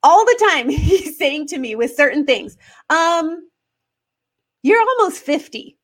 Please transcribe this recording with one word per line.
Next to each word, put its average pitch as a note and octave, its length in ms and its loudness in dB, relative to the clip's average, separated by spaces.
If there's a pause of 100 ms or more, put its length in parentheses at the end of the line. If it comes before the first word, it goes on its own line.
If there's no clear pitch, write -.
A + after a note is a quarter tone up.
All F4+ 200 6
the A#4 280 2
time, B3+ 160 -2
<laughs> C#4 180 -2
he's E4+ 320 0
saying D4 300 -4
to E4 100 -8
me A#3 160 -8
with A#3 220 -4
certain C#4+ 280 0
things, G#3+ 320 -4 (320)
um, E4 640 -2 (1120)
"You're G#4 180 2
almost A4+ 440 -2
fifty. - 600 -6